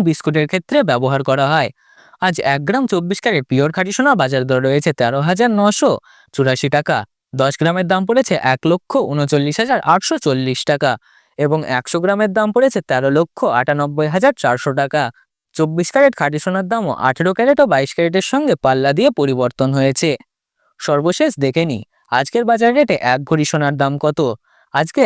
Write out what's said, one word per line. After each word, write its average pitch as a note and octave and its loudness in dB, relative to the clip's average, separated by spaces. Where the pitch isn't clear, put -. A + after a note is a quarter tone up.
বিস্কুটের D#3 0
ক্ষেত্রে F#3 -2
ব্যবহার C3+ 0
করা C#3 0
হয়। D3 0
আজ F#3 2
এক C#3 0
গ্রাম A#3 0
চব্বিশ F3 -2
ক্যারেট E3+ 0
পিওর C#3 2
খাঁটি F#3 -2
সোনা C4+ 2
বাজার C3+ 0
দর B2+ 0
রয়েছে C#3+ 0
তেরো B2+ 0
হাজার F3+ 2
নশো G#3 2
চুরাশি C3 0
টাকা, D3 0
দশ C3+ 0
গ্রামের F3 0
দাম F#3 0
পড়েছে A#3 2
এক C3 0
লক্ষ E3+ 0
ঊনচল্লিশ D3 0
হাজার A#3+ 0
আটশো F3+ 2
চল্লিশ C3 -2
টাকা C#3+ 0
এবং D3+ 0
একশো B2+ -2
গ্রামের G3+ 0
দাম G#3+ 0
পড়েছে B3 2
তেরো C3+ 0
লক্ষ D#3+ 0
আটানব্বই D3 0
হাজার F#3+ 2
চারশো B2 -2
টাকা। C#3 -2
চব্বিশ D#3+ -2
ক্যারেট C4+ 4
খাঁটি D3 -2
সোনার F#3 -4
দামও G3+ -2
আঠেরো C3 0
ক্যারেট C4 2
ও C#4 4
বাইশ C#3 0
ক্যারেটের E3+ 0
সঙ্গে C#4 0
পাল্লা C3 2
দিয়ে A3+ 2
পরিবর্তন C3 0
হয়েছে। C3+ 0
সর্বশেষ E3+ 0
দেখে C#3 0
নিই A2+ -6
আজকের D3 0
বাজার A#3 2
রেটে B3+ 2
এক B2+ 0
ভরি D3+ 0
সোনার D3+ 0
দাম C#3 0
কত। D3+ -2
আজকে D#3+ 0